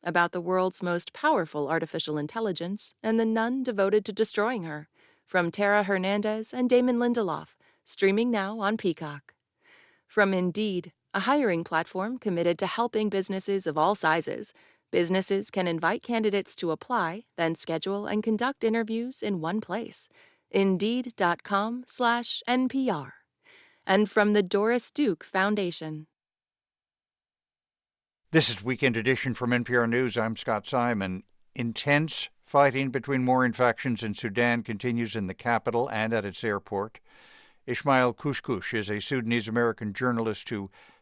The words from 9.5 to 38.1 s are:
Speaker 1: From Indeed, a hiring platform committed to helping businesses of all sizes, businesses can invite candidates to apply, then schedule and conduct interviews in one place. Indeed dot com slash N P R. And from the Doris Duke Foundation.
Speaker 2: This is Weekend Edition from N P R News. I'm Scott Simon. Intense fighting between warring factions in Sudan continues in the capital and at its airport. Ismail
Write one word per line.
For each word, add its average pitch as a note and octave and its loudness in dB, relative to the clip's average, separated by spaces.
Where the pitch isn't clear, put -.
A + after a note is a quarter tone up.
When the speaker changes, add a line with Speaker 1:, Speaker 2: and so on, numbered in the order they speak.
Speaker 1:
From G3 4
Indeed, F3+ -2
a G3+ -2
hiring G#3 2
platform F#3 -4
committed F3 0
to F#3+ 0
helping A3 0
businesses F#3+ -2
of D3+ -2
all F3 4
sizes, D#3+ 0
businesses F#3+ 2
can F3+ 0
invite E3 0
candidates G#3+ -2
to E3+ -2
apply, F#3 -2
then E3 0
schedule G3 -4
and G#3+ -2
conduct A#3 -2
interviews A3+ -2
in G3 -2
one F3 -2
place. - -8
Indeed G3+ 2
dot F3 2
com A3 -2
slash A#3+ 0
N B3+ 2
P C4 0
R. D3+ -4
And G3+ 4
from G#3 4
the G#3 6
Doris G#3 0
Duke B3 0
Foundation. F3 -2
Speaker 2:
This D#3 6
is G2 -6
Weekend B2 0
Edition A#2+ 0
from A#2+ 0
N A#2+ 2
P B2 0
R A#2 6
News. A#2+ 2
I'm A2+ 0
Scott G#2+ -2
Simon. G#2 0
Intense C#3+ 0
fighting C3+ 4
between C3 -2
warring B2+ 2
factions B2 0
in G#2 -4
Sudan A#2+ 0
continues A#2 -4
in G2+ -4
the F#2 -8
capital A#2 0
and A2 -2
at A2 0
its G2 -8
airport. G#2 -4
Ismail B2+ 2